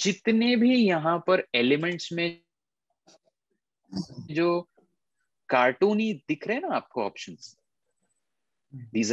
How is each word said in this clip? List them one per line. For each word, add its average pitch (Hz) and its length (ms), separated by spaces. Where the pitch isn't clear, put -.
जितने 226 560
भी 240 200
यहाँ 170 500
पर 185 280
एलिमेंट्स 147 580
में 170 280
जो 170 300
कार्टूनी 196 640
दिख 156 180
रहे 214 100
हैं 349 120
ना 208 80
आपको 117 280
ऑप्शंस, - 520
these 110 180